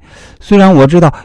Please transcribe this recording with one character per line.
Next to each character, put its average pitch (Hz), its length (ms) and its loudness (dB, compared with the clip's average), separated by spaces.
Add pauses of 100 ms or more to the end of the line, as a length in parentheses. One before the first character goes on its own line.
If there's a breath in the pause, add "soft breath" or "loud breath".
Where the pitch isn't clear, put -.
(400 loud breath)
虽 - 180 -4
然 190 140 2
我 139 140 2
知 165 160 -2
道 160 100 -2 (140 loud breath)